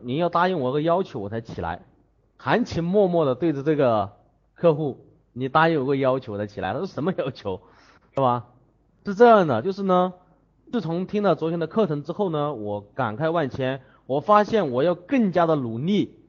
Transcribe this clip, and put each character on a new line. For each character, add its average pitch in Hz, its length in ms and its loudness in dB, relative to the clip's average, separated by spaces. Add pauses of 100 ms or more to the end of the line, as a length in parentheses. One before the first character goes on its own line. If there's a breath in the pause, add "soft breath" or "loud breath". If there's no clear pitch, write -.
您 123 160 -6
要 170 120 0
答 175 200 0
应 185 100 -2
我 127 120 -2
个 147 100 -2
要 165 200 0
求 185 180 -8
我 101 100 -8
才 113 100 -6
起 - 220 -12
来。” 87 220 -8 (540)
含 190 280 0
情 - 180 -6
脉 190 240 2
脉 170 180 2
的 131 80 2
对 156 200 -2
着 139 100 -8
这 151 120 0
个 113 360 0 (420)
客 165 220 2
户 143 320 -6 (260)
，“你 127 160 -6
答 156 200 4
应 160 100 2
我 127 60 -2
个 139 100 0
要 135 240 0
求 117 140 -12
我 101 40 -6
才 104 80 -4
起 107 160 -10
来。” 110 120 -2
他 120 40 -6
说 175 80 -6
，“什 160 180 -8
么 180 140 0
要 139 140 -4
求？” 95 300 -8 (520 soft breath)
是 - 80 -4
吧？ 120 240 0 (600)
是 202 100 -4
这 226 100 8
样 214 220 8
的， 120 160 0
就 190 80 -2
是 190 100 -6
呢， 185 320 2 (580)
自 240 100 -2
从 170 260 -4
听 208 160 -2
了 180 120 2
昨 160 140 -4
天 170 80 -4
的 165 80 -4
课 202 220 0
程 147 160 -4
之 175 80 -8
后 196 180 -2
呢， 147 240 -2
我 104 280 -6
感 110 360 -6
慨 160 140 -2
万 165 180 -2
千， 135 320 -6 (240 soft breath)
我 135 140 -2
发 208 240 4
现 202 280 0
我 123 120 0
要 175 100 2
更 208 380 0
加 170 160 2
的 160 80 4
努 120 240 -4
力 165 500 -2